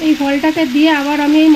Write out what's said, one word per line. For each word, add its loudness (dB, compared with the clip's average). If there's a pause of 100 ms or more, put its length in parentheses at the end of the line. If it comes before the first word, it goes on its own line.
এই 2
ফলটাকে -2 (120)
দিয়ে 2 (120)
আবার -4
আমি 2
এই 4